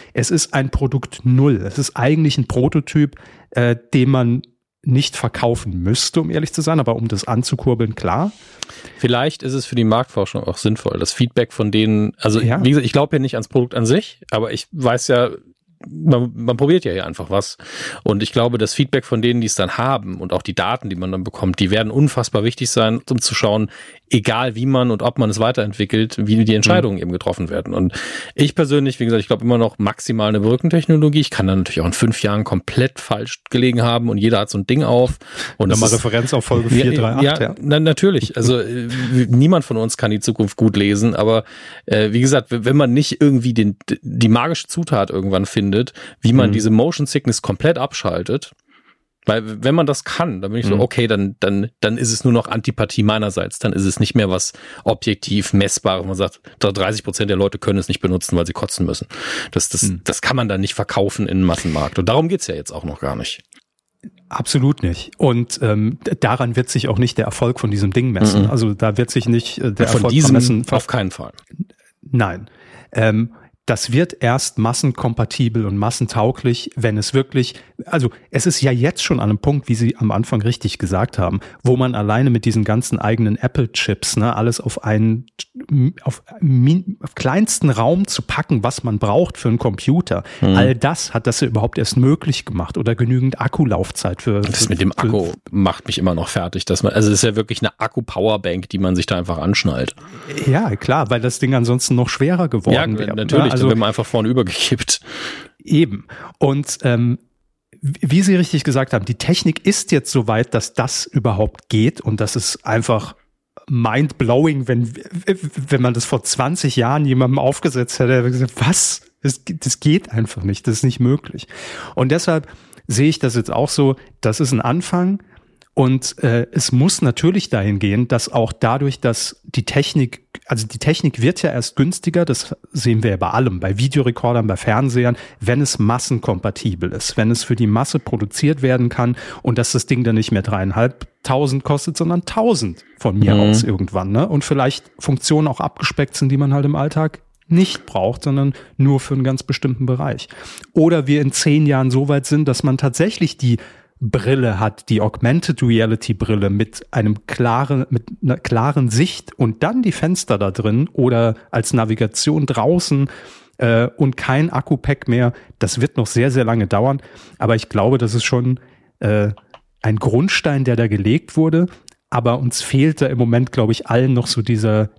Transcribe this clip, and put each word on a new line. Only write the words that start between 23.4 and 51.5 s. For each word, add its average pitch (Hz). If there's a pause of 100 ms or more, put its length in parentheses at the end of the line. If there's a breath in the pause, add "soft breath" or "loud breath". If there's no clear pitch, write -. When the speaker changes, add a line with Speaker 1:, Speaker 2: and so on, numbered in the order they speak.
Speaker 2:
egal 117
wie 120
man 127
und 104
ob 117
man 107
es 101
weiterentwickelt, 110
wie 110
die 110
Entscheidungen 104
Speaker 1:
Mhm. 82
Speaker 2:
eben 87
getroffen 87
werden. 85
Und 92 (420 loud breath)
ich 143
persönlich, 139
wie 120
gesagt, 113
ich -
glaub 117
immer 120
noch 117
maximal 107
eine 104
Brückentechnologie. 151
Ich -
kann 95
da 95
natürlich 87
auch 82
in 90
fünf -
Jahren 104
komplett -
falsch 113
gelegen 123
haben 117
und 104
jeder 110
hat 104
so 104
ein 95
Ding 139
auf. 123 (400 loud breath)
Und 98
es 110
Speaker 1:
Nochmal 110
Speaker 2:
ist 113
Speaker 1:
Referenz 117
auf 117
Folge 117
Speaker 2:
Ja, 127
Speaker 1:
vier 123
drei 113
acht, 135
Speaker 2:
ja, 147
Speaker 1:
ja. 117
Speaker 2:
na, 147
natürlich. 156
Also, 120
äh, 120
w-, 127
niemand 143
von 113
uns 113
kann 107
die 107
Zukunft 107
gut 104
lesen, 101
aber, 110 (440 loud breath)
äh, 107
wie 120
gesagt, 135
w-, 117
wenn 135
man 135
nicht 143
irgendwie 127
den, 104 (120)
d-, -
die 117
magische 123
Zutat 131
irgendwann 95
findet, 101 (480 loud breath)
wie 117
man 127
Speaker 1:
Mhm. 101
Speaker 2:
diese 110
Motion 139
Sickness -
komplett 147
abschaltet, 104 (760 soft breath)
weil 107
w-, 107
wenn 139
man 165
das 139
kann, 127
dann 98
bin 117
ich 113
so, 101
Speaker 1:
Mhm. 101
Speaker 2:
okay, 123
dann, 98
dann, 101 (100)